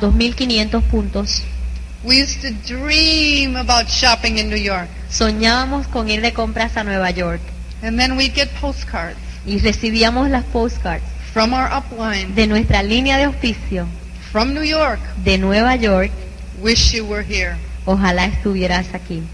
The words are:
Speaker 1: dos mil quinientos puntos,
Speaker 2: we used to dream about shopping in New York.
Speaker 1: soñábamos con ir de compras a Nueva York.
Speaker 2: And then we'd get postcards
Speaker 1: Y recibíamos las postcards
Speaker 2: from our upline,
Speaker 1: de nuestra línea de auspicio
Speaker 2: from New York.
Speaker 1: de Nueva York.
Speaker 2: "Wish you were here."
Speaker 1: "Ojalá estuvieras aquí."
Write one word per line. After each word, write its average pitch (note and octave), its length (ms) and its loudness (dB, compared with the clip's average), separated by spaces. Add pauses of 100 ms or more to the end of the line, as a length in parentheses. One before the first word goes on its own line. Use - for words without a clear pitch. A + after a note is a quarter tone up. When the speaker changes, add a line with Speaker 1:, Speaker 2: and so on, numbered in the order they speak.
Speaker 1:
dos G3+ 140 4
mil A#3 200 2
quinientos A3+ 500 0
puntos, G3+ 580 0 (600)
Speaker 2:
we B3+ 180 4
used C#4 200 -4
to C#4 80 -6 (180)
dream D4 880 2
about A#3+ 320 2
shopping A3+ 520 2
in G#3+ 100 -2
New G#3+ 120 -2
York. F#3 280 -2 (200)
Speaker 1:
soñábamos A#3+ 800 2
con A3+ 220 -2
ir G#3+ 120 0
de A#3 120 0
compras A3 440 -2
a A3 60 -2
Nueva F#3+ 280 0
York. E3+ 300 -2 (420)
Speaker 2:
And A3+ 160 -2
then C4 180 2
we'd C4+ 160 2
get C#4 160 0 (100)
postcards A3 580 -6 (280)
Speaker 1:
Y G3+ 140 -2
recibíamos A3+ 680 2
las B3+ 160 2
postcards A3+ 580 -2 (280)
Speaker 2:
from A3 220 2
our C4 180 0
upline, A3 640 -4
Speaker 1:
de A3 120 4
nuestra G#3+ 360 4
línea C4 340 2
de C#4 80 4
auspicio G#3 600 -2 (460)
Speaker 2:
from A#3+ 240 0
New D#4 80 -2
York. D4+ 360 0 (240)
Speaker 1:
de F#3+ 140 4
Nueva G#3 380 4
York. G3 340 2 (540)
Speaker 2:
"Wish A3+ 300 4
you A3 120 -2
were G#3 180 -4
here." F#3 320 -2 (300)
Speaker 1:
"Ojalá F#3 400 4
estuvieras F3+ 720 0
aquí." E3+ 260 -8 (120)